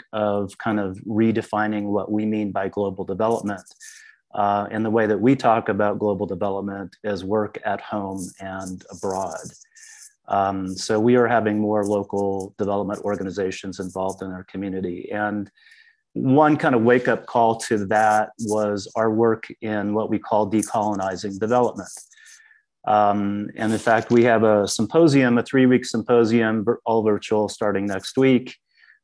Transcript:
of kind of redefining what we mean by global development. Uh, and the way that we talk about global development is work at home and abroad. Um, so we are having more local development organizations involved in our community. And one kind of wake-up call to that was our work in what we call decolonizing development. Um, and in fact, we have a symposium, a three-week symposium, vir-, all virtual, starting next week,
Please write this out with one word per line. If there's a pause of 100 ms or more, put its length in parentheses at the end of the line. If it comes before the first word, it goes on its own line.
(140)
of
kind
of
redefining
what
we
mean
by
global
development. (720)
Uh,
and
the
way
that
we
talk
about
global
development
is
work
at
home (160)
and
abroad. (800)
Um,
so
we
are
having
more
local
development
organizations
involved
in
our
community.
And (640)
one
kind
of
wake-up
call
to
that (120)
was
our
work (140)
in
what
we
call
decolonizing
development. (960)
Um,
and
in
fact,
we
have
a
symposium,
a
three-week
symposium,
vir-,
all
virtual,
starting
next
week, (460)